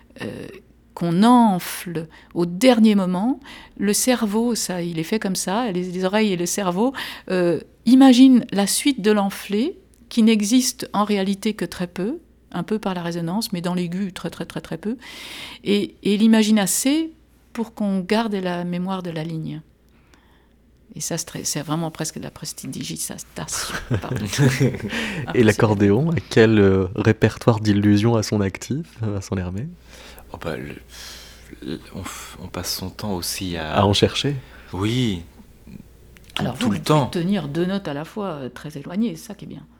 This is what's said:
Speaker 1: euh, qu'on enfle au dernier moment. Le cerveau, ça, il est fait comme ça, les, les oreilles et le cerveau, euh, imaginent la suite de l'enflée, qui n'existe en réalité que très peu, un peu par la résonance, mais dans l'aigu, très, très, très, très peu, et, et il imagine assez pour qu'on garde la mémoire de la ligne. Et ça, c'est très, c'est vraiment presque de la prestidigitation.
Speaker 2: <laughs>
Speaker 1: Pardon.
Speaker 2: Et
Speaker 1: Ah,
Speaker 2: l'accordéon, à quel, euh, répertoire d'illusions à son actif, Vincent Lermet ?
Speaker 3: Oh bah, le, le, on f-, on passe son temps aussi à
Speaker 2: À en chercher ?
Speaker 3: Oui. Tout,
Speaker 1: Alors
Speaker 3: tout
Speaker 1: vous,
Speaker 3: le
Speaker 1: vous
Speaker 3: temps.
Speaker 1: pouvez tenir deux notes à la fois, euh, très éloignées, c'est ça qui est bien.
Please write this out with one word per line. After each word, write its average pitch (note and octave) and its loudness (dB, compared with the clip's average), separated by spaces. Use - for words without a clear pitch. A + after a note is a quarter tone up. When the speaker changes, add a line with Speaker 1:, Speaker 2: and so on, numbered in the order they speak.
Speaker 1:
euh, - -10
qu'on E3+ 2
enfle F#3+ 4
au F3 0
dernier A3 6
moment. F#3+ 0
Le G3+ 0
cerveau, A3+ 0
ça, F3+ -4
il E3+ -6
est D#3+ 0
fait G#3+ -2
comme F#3+ -2
ça, G#3+ -2
les, F3+ -2
les F#3 -4
oreilles G#3 2
et F3+ 0
le F3 -2
cerveau, G3+ 0
euh, F3 2
imaginent C4 10
la G3 2
suite - 0
de G#3+ 4
l'enflée, G#3 0
qui - 0
n'existe A3 2
en G3+ 0
réalité G3+ -2
que G3 -6
très F3 -6
peu, G#3 -6
un F3 -4
peu G#3+ -4
par G#3 -4
la F3+ -6
résonance, E3+ -4
mais F3 -4
dans F3 -4
l'aigu, F3+ -4
très, - -8
très, E3 -10
très, - -10
très E3 -10
peu, A3 -6
et, G3+ -2
et G3 2
il G#3 2
imagine A3 6
assez D4 0
pour A3+ -8
qu'on G3 0
garde G#3 0
la F3+ -4
mémoire F3+ -4
de F3+ -8
la D#3+ -6
ligne. D#3 -8
Et D#3+ -12
ça, E3 -6
c'est - -8
très, - -10
c'est - -4
vraiment D#3+ -4
presque - -8
de G#2+ -14
la D2 -10
prestidigitation. - -10
Speaker 2:
<laughs> G#2+ 0
Speaker 1:
Pardon. G#2+ -6
Speaker 2:
Et B2+ 2
Speaker 1:
Ah, - -8
Speaker 2:
l'accordéon, G#2+ 2
à - 0
quel, A2 6
euh, F#2+ 4
répertoire A2 2
d'illusions G#2 4
à A2 0
son G#2 0
actif, A#2+ -4
Vincent G2+ -6
Lermet ? F#2+ -6
Speaker 3:
Oh - -12
bah, D#2+ -6
le, C#2 -10
le, D2 -8
on F#2 -12
f-, - -14
on F#2 -12
passe F2+ -8
son F#2+ -8
temps G#2 -8
aussi F2 -6
à D#2 -6
Speaker 2:
À G2+ 4
en G2+ 4
chercher ? C3 0
Speaker 3:
Oui. G#2+ -2
Tout, - -6
Speaker 1:
Alors B2 -4
Speaker 3:
tout A#3 -4
Speaker 1:
vous, G#2 0
Speaker 3:
le - -4
Speaker 1:
vous D3+ -10
Speaker 3:
temps. D3+ 2
Speaker 1:
pouvez E3+ -4
tenir F#3+ -2
deux E3 -2
notes G3 -4
à D3 -6
la C#3+ -6
fois, G3+ -10
euh, C#3+ -8
très D3 -14
éloignées, F3 -4
c'est - -18
ça G3+ -14
qui - -18
est - -14
bien. - -16